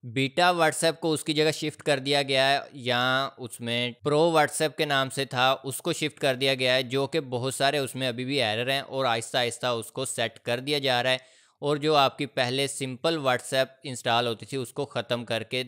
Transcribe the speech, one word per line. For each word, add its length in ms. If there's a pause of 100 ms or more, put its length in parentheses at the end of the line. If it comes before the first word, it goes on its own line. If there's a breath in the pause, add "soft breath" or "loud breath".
बीटा 480
WhatsApp 440
को 120
उसकी 240
जगह 180
शिफ्ट 300
कर 180
दिया 220
गया 240
है, 300
या 520 (120)
उसमें 540 (100)
प्रो 320
WhatsApp 420
के 80
नाम 240
से 160
था, 280
उसको 400
शिफ्ट 260
कर 160
दिया 180
गया 200
है, 100
जो 240
कि 120
बहुत 360
सारे 240
उसमें 280
अभी 180
भी 120
एरर 320
हैं 120
और 240
आहिस्ता 340
आहिस्ता 340
उसको 320
सेट 320
कर 220
दिया 200
जा 220
रहा 120
है। 180 (300 soft breath)
और 160
जो 160
आपकी 320
पहले 420
सिंपल 500
WhatsApp 500 (180)
इंस्टॉल 420
होती 180
थी 120
उसको 280
ख़त्म 380
करके 440